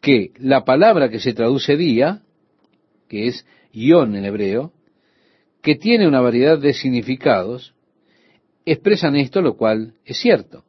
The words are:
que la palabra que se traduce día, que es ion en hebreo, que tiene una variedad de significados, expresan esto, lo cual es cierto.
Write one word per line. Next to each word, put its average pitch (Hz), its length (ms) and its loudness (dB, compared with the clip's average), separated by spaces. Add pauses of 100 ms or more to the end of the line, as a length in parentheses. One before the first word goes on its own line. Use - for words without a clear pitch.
que 120 380 2
la 131 260 0
palabra 156 440 2
que 107 120 -8
se 120 140 -4
traduce 131 420 0
día, 156 460 -2 (840)
que 107 180 -8
es - 200 -8 (260)
ion 123 440 2
en 98 80 -6
hebreo, 104 480 -6 (920)
que 151 120 0
tiene 214 320 2
una 139 140 2
variedad 123 380 2
de 143 140 0
significados, 123 1000 -4 (880)
expresan 160 520 0
esto, 143 260 -2
lo 131 140 0
cual 110 380 -2 (100)
es - 140 -12
cierto. - 500 0